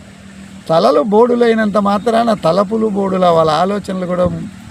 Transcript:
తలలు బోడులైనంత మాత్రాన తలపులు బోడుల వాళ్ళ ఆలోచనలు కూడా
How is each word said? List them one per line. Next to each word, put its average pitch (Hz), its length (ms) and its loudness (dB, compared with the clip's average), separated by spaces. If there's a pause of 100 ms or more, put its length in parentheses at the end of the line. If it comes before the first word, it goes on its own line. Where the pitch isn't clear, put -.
(680)
తలలు 220 320 2
బోడులైనంత 226 760 2
మాత్రాన 214 560 0
తలపులు 202 540 0
బోడుల 190 380 -2
వాళ్ళ 165 260 4
ఆలోచనలు 185 540 -2
కూడా 180 240 -2 (420)